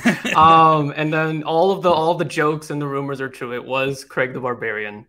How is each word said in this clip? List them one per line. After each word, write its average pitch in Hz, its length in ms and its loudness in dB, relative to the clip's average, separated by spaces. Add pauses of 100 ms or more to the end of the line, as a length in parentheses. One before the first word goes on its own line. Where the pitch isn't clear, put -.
(360)
<laughs> 160 40 4
Um, 160 560 6
and 151 160 -2
then 160 320 -2
all 165 280 2
of 180 100 -4
the, 175 100 4
all 160 240 2
the 165 80 -2
jokes 151 460 -2
and 147 120 -6
the 143 60 -4
rumors 139 320 -6
are 135 80 -6
true. 127 260 -10
It 120 100 -8
was 135 420 -4
Craig 131 280 -4
the 139 60 -10
Barbarian 110 680 -6